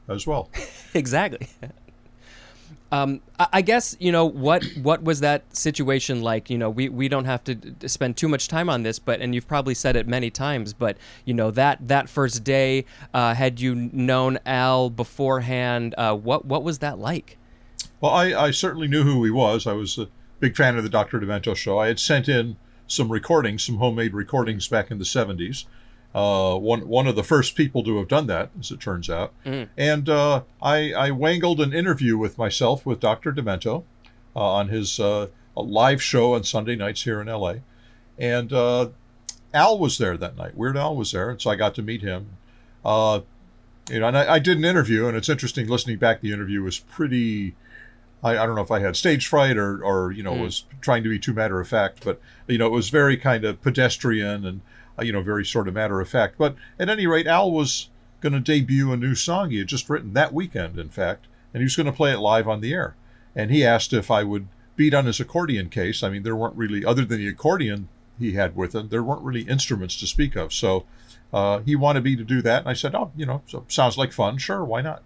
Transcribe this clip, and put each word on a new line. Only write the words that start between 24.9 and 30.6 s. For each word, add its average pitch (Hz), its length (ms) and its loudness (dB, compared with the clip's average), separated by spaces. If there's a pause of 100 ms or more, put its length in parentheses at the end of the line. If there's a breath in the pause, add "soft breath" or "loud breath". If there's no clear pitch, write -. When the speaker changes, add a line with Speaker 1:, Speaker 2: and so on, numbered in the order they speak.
Speaker 1:
the 95 80 -6
seventies. 98 580 -4 (500 soft breath)
Uh, 98 420 2
one, 107 320 0
one 127 180 2
of 123 100 2
the 104 80 0
first - 320 2
people 139 260 2
to 107 140 0
have 98 100 -2
done 147 200 2
that, 90 240 -2 (100)
as - 100 -10
it - 80 -12
turns 87 300 -6
out. 85 240 -4 (140)
Speaker 2:
Mm. 131 220 -6 (100)
Speaker 1:
And, 147 320 2
uh, 147 320 4 (180)
I, 151 320 2